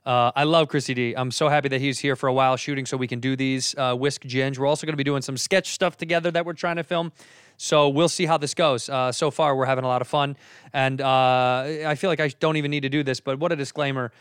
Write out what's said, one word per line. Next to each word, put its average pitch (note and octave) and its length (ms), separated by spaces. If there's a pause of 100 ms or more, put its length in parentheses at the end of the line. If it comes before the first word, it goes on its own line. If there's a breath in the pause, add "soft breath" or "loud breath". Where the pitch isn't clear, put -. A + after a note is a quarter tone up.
Uh, B2 300
I C#3 80
love D#3+ 240
Chrissy C3+ 260
D. B2 220
I'm B2+ 160
so D#3 160
happy C#3 220
that C3 100
he's C3+ 200
here C#3 180
for C#3 100
a C3 60
while C3 240
shooting C3+ 280
so C3+ 120
we B2+ 100
can A#2+ 140
do C3 160
these, C3 400
uh, B2+ 180
Whisk C#3 280
Ginge. C3 340
We're C3+ 100
also D3+ 180
gonna D#3 120
be C#3 80
doing C#3 160
some C3+ 160
sketch F#3+ 320
stuff F3+ 260
together E3+ 340
that E3+ 160
we're E3+ 60
trying E3+ 240
to E3+ 80
film. E3+ 300 (420 soft breath)
So D3 320
we'll D3+ 220
see F3+ 160
how D#3+ 120
this D3 160
goes. C#3+ 360
Uh, B2+ 240
so D3+ 180
far, D3 240
we're C3 80
having C3 220
a - 20
lot B2 140
of B2 80
fun. C#3+ 260 (380 loud breath)
And, C3+ 260
uh, C3 840
I D3+ 100
feel F#3+ 140
like D#3+ 100
I D#3 80
don't D#3 300
even C#3+ 120
need C#3+ 140
to C3+ 60
do D3 120
this, C3+ 200
but C3+ 180
what E3+ 140
a - 20
disclaimer C3+ 640